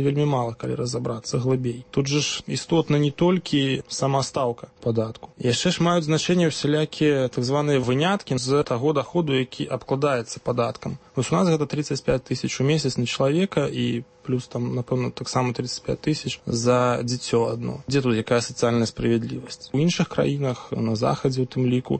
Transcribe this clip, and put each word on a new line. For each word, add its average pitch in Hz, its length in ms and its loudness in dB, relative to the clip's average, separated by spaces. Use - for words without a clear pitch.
вельмі 143 240 2
мала, 123 260 0
калі 123 240 -6
разабрацца 123 640 -4
глыбей. 127 500 0
Тут 139 160 0
жа 143 160 0
ж - 240 -6
істотна 151 540 0
не 147 100 2
толькі 143 800 2
сама 139 340 0
стаўка 123 460 -4
падатку. 113 540 -4
Яшчэ 123 320 2
ж - 80 0
маюць 170 240 2
значэнне 170 400 2
ўсялякія 147 880 2
так 127 80 0
званыя 143 400 2
выняткі 139 560 0
з 135 240 2
таго 143 320 0
даходу, 143 400 0
які 131 320 -2
абкладаецца 135 720 -2
падаткам. 120 560 -2
Вось 135 160 0
у - 20 4
нас 180 160 4
гэта 147 160 2
трыццаць 143 380 -4
пяць 131 180 0
тысяч - 380 -4
у - 20 2
месяц 143 320 2
на 127 80 -2
чалавека 143 640 0
і 120 400 -2
плюс 127 180 0
там, 123 280 -4
напэўна, 123 340 -2
таксама 123 480 -2
трыццаць 127 240 -6
пяць - 240 -4
тысяч 151 400 -2
за 123 560 2
дзіцё 120 480 0
адно. 120 400 -6
Дзе 135 160 2
тут 123 80 4
якая 117 320 2
сацыяльная 120 400 2
справядлівасць? 120 880 -2
У 135 80 2
іншых 170 240 2
краінах, 143 640 -2
на 113 240 0
захадзе 131 480 0
у 127 80 -2
тым 127 160 0
ліку, 127 340 2